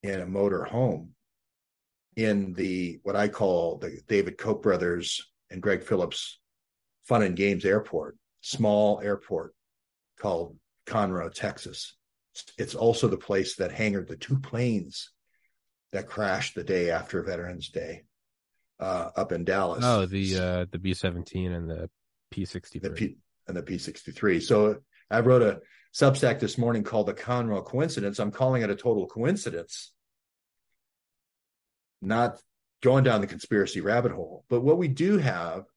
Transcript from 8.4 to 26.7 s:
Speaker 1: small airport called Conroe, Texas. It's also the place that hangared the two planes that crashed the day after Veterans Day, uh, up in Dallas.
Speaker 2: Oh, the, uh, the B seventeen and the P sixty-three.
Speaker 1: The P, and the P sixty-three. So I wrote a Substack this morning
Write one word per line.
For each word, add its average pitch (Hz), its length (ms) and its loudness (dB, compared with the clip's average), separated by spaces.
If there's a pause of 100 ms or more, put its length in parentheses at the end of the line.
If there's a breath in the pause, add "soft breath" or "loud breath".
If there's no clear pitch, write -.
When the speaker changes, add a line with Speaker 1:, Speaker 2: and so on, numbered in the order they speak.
Speaker 1:
small 104 580 2
airport 98 540 -4 (680)
called 85 360 -2 (300)
Conroe, 92 460 -2
Texas. - 640 -10 (600)
It's - 200 -6
also 113 320 4
the 92 80 2
place 98 400 -2
that 90 160 -2
hangared 101 340 -2
the 80 100 -12
two 135 220 -2
planes 117 720 -4 (800)
that 95 160 -6
crashed 95 480 -2
the 87 80 -6
day 87 280 0
after 82 320 -2
Veterans 87 480 -8
Day, - 340 -10 (720)
uh, 90 380 -4
up 90 160 -2
in 85 120 -2
Dallas. 95 400 0
Speaker 2:
Oh, 110 220 4
the, 95 320 -2
uh, 90 320 0
the 85 80 -8
B 92 160 0
seventeen 90 560 -4
and 85 180 -6
the 82 220 -8 (400)
P 98 140 -6
sixty-three. - 460 -10
Speaker 1:
The 78 40 -10
P, - 220 -4 (320)
and 90 80 -6
the 85 60 -4
P 92 160 -6
sixty-three. - 600 -2
So 104 380 4 (340 soft breath)
I 110 100 2
wrote 123 220 8
a 101 180 2 (320 soft breath)
Substack 135 460 4
this 107 200 -2
morning 117 260 2